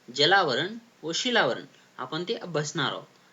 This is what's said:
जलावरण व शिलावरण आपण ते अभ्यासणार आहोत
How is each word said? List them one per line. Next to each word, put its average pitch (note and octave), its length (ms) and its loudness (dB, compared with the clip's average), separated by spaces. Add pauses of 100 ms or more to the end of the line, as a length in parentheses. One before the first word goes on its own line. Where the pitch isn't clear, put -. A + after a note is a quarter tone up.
(160)
जलावरण E3 600 4 (260)
व D#3 120 -6
शिलावरण D3+ 500 2 (320)
आपण D#3+ 260 -6
ते A#3 100 -4
अभ्यासणार D3+ 580 -2
आहोत F#2 120 -8 (300)